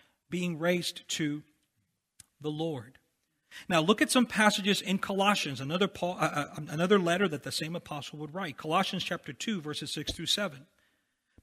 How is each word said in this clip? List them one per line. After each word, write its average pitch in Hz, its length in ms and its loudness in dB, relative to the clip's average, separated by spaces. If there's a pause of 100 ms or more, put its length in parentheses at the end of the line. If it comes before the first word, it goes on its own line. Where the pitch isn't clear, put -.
(320)
being 175 260 -2
raised 175 520 0
to 151 340 -2 (1000)
the 147 80 -6
Lord? 151 480 -6 (720)
Now 170 120 4
look 202 200 6
at 302 100 4
some 247 140 6
passages 208 560 4
in 190 160 0
Colossians, 196 640 0
another 175 260 0
Paul, 180 320 -4
uh, 160 40 2
uh, 147 220 0 (240)
another 180 300 4
letter 180 280 2
that 151 160 -4
the 135 80 -8
same 160 240 -4
apostle 151 440 -10
would 151 140 -10
write. 175 240 -8
Colossians 175 460 0
chapter - 280 -6
two, 175 300 -4
verses 147 300 -8
six - 200 -6
through 170 140 -8
seven. 143 400 -2 (760)